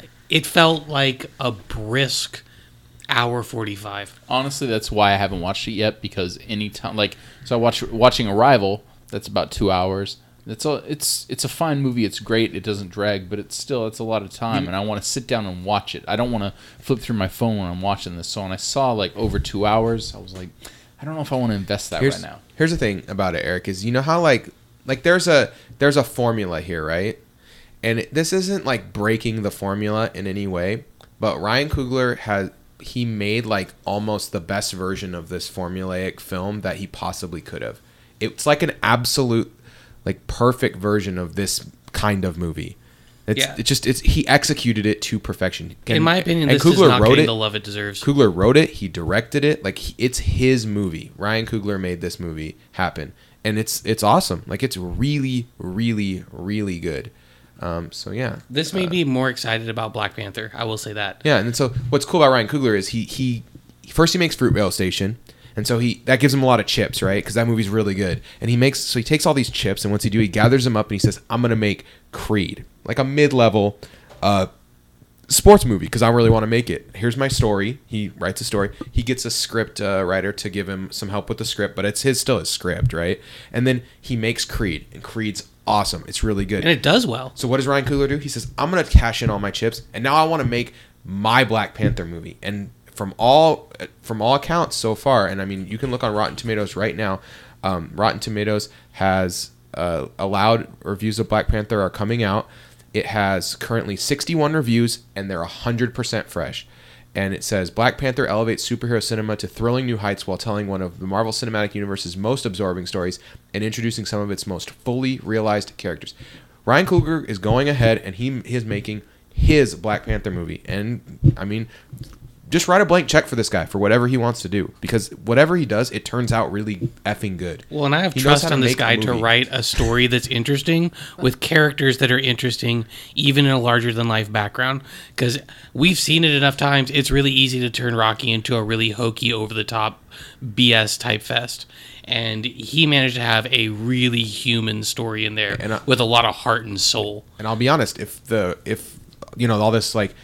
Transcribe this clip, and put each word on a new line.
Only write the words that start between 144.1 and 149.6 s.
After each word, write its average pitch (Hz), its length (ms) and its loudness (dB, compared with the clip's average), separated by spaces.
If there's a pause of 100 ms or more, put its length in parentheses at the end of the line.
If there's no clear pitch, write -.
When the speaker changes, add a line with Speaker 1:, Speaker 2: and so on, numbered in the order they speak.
Speaker 1:
human 110 600 -2
story 110 420 -4
in 107 80 -4
there 104 240 -2
Speaker 3:
And 107 160 -4
I - 120 -4
Speaker 1:
with 123 120 2
a 120 60 2
lot 117 200 6
of 107 120 0
heart 117 280 0
and 101 160 -6
soul. 104 440 -2 (160)
Speaker 3:
And 110 80 -6
I'll 113 80 -2
be 120 120 0
honest, 139 300 2
if - 280 -10
the, 98 380 0
if, - 300 -8 (420)
you 120 120 0
know, 110 120 2